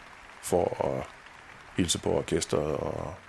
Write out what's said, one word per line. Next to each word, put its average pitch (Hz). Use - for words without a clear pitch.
for -
at 67
hilse 92
på -
orkestret 78
og 78